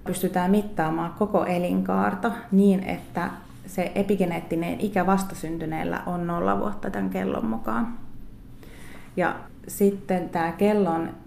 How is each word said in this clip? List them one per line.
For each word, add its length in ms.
pystytään 480
mittaamaan 600
koko 320
elinkaarta 840
niin, 320
että 460
se 280
epigeneettinen 840
ikä 240
vastasyntyneellä 1000
on 220
nolla 320
vuotta 300
tämän 200
kellon 360
mukaan. 520
Ja 180
sitten 600
tää 220
kellon 580